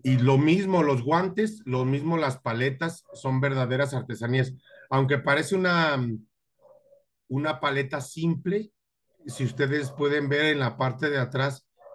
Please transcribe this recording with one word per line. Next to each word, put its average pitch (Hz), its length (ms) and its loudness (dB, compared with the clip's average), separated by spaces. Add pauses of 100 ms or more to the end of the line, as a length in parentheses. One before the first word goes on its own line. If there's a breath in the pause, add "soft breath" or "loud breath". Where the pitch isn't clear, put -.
y 131 140 4
lo 135 200 6
mismo 180 460 4
los 135 180 2
guantes, 180 640 0
lo 127 180 0
mismo 143 320 0
las 139 220 -2
paletas, 135 760 -4
son 131 280 -2
verdaderas 135 540 0
artesanías. 123 600 -2 (340 loud breath)
Aunque 135 300 2
parece 147 380 0
una, 170 420 2 (1300)
una 147 320 -2
paleta 139 420 -2
simple, 170 680 -2 (560)
si 131 160 -8
ustedes 135 480 0
pueden 143 380 0
ver 147 160 2
en 151 160 2
la 120 160 -2
parte 131 340 -2
de 143 80 0
atrás, 131 500 -2 (260)